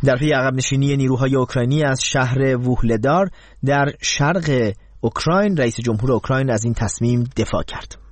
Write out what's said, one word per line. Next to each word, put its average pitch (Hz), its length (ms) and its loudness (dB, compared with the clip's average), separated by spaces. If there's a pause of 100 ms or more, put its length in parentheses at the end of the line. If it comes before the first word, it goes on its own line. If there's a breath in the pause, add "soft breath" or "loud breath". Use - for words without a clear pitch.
در 131 100 4
پی 147 160 0
عقب 131 220 0
نشینی 139 440 0
نیروهای 131 380 0
اوکراینی 131 480 0
از 135 200 0
شهر 131 540 0
ووهلدار 123 720 2 (360 loud breath)
در 143 360 2
شرق 143 720 0 (280 soft breath)
اوکراین، 185 560 0
رئیس - 220 0
جمهور 117 320 0
اوکراین 131 400 0
از 110 140 -2
این 117 80 0
تصمیم 120 640 0
دفاع - 260 -2
کرد. - 340 -12 (140)